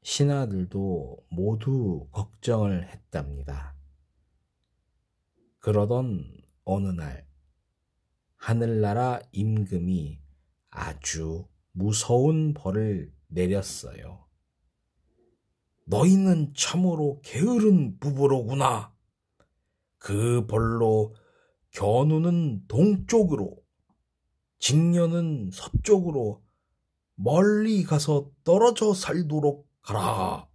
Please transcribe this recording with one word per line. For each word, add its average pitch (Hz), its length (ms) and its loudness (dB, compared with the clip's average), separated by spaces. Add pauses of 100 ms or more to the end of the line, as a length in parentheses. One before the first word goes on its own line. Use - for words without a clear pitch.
신하들도 98 1300 -4
모두 107 800 -2
걱정을 101 760 -4
했답니다. 69 840 -10 (1800)
그러던 107 840 -2 (220)
어느 98 240 -2
날 76 400 -8 (1080)
하늘나라 117 800 0 (120)
임금이 92 880 -2 (500)
아주 80 840 -10 (220)
무서운 127 800 0
벌을 95 600 -4 (140)
내렸어요. 90 1000 -6 (1600)
너희는 165 680 4
참으로 156 680 -2
게으른 202 760 2
부부로구나. 131 960 0 (1040)
그 117 500 0
벌로 113 680 2 (560)
견우는 151 960 0
동쪽으로, 180 960 2 (960)
직녀는 165 920 2
서쪽으로 143 920 0 (720)
멀리 202 680 4
가서 147 480 0 (120)
떨어져 214 500 6
살도록 151 760 -2 (120)
하라. 101 720 -4